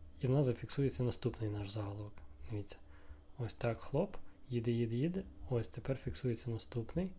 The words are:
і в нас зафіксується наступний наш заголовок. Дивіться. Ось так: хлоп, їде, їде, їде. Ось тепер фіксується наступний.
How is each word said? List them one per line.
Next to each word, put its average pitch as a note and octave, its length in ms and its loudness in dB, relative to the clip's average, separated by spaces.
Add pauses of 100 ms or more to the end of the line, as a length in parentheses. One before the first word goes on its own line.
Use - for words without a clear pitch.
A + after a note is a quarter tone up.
(220)
і C3 60 2
в - 20 4
нас C#3 160 6
зафіксується B2 580 2
наступний A2 460 2
наш G#2 200 -2
заголовок. G#2 440 -2 (360)
Дивіться. G#2 280 -2 (600)
Ось A#2 160 -2
так: A#2 240 2
хлоп, F#3 380 0 (340)
їде, A#2+ 220 2
їде, A#2 240 4
їде. F3 280 2 (260)
Ось A#2 180 4
тепер B2 300 -2
фіксується A#2+ 540 0
наступний. A#2+ 680 0